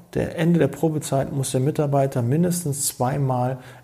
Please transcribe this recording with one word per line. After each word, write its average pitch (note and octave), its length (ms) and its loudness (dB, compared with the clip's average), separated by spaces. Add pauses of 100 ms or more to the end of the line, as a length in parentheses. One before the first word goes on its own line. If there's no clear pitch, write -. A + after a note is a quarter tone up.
(140)
der - 240 -2
Ende E3+ 220 4
der C#3+ 80 4
Probezeit C#3+ 640 -2
muss C#3 180 -4
der C3 120 0
Mitarbeiter C#3 600 0
mindestens D3+ 640 0
zweimal B2+ 720 -2 (260)